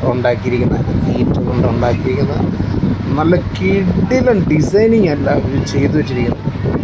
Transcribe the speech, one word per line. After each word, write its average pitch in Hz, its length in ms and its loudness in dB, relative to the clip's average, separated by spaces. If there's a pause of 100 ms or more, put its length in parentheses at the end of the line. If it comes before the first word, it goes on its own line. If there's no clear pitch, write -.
(120)
ഉണ്ടാക്കിയിരിക്കുന്ന, 123 680 0 (400)
ഈറ്റ - 180 0 (120)
കൊണ്ട് - 260 0
ഉണ്ടാക്കിയിരിക്കുന്ന 127 640 0 (800)
നല്ല 165 180 4 (200)
കിടിലൻ 196 840 2 (140)
ഡിസൈനിങ് 202 600 4
അല്ല 143 280 0
ഇവർ 135 180 -2 (140)
ചെയ്തു 143 260 2
വെച്ചിരിക്കുന്നത്. 123 420 -2 (440)